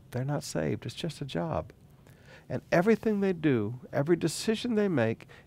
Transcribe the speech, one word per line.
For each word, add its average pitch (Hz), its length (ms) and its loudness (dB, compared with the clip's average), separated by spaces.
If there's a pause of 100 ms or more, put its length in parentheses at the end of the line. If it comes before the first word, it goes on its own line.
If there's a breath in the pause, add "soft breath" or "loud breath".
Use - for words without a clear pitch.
(120)
They're 123 140 -4
not 143 180 -4
saved. 127 420 -4
It's 120 80 -8
just - 280 -8
a 123 40 -8
job. 160 460 -4 (800 loud breath)
And 135 120 -4 (120)
everything 202 480 4
they 196 100 2
do, 127 480 2 (140)
every 147 240 2
decision 220 580 -2
they 208 140 2
make 117 380 0 (200 loud breath)